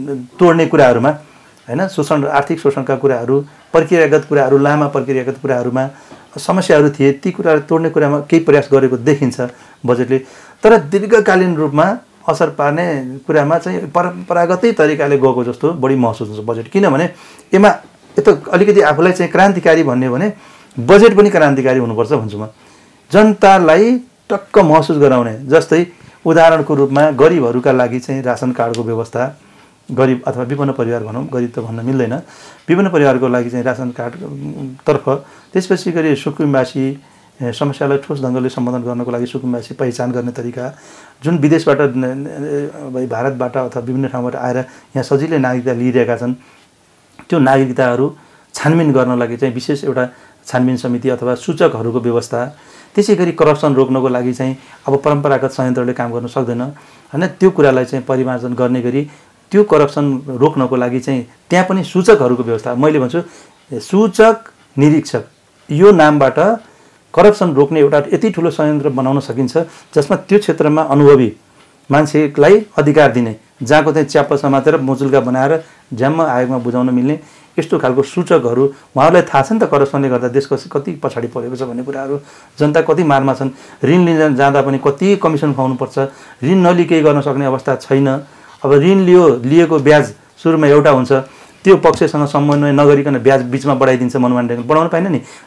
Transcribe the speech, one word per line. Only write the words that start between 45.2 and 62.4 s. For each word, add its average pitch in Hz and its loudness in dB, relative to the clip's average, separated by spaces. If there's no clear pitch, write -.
नागरिकता 127 -2
लिइरहेका 120 -2
छन्, 120 -6
त्यो 175 0
नागरिकताहरू 131 2
छानबिन 156 0
गर्न 127 0
लागि 120 -4
चाहिँ 123 -4
विशेष 139 -6
एउटा 127 -4
छानबिन 127 0
समिति 120 -4
अथवा 123 -4
सूचकहरूको 123 -2
व्यवस्था, 117 -4
त्यसै 202 0
गरी 170 0
करप्सन 151 2
रोक्नको 131 0
लागि 123 -2
चाहिँ 131 -6
अब 139 2
परम्परागत 139 0
संयन्त्रले 127 -4
काम 120 -6
गर्न 120 -8
सक्दैन, 120 -6
होइन, 147 -8
त्यो 185 0
कुरालाई 131 2
चाहिँ 131 -6
परिमार्जन 127 -4
गर्ने 123 -2
गरी 135 -4
त्यो 208 4
करप्सन 143 0
रोक्नको 131 0
लागि 123 -2
चाहिँ 127 -6
त्यहाँ 180 2
पनि 190 -4
सूचकहरूको 139 0